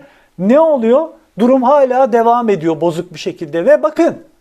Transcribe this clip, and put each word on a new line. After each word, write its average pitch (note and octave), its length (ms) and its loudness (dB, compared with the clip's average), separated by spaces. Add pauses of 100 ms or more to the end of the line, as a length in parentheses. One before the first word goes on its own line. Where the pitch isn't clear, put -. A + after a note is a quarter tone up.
(380)
ne A3 220 2
oluyor? D4 480 0 (300)
Durum B3 240 2
hala C4 500 2
devam A#3 360 2
ediyor E3 320 -2
bozuk E3 340 -4
bir D3 40 -16
şekilde. E3+ 480 -6
Ve C#4 160 2
bakın D#4 320 0 (260)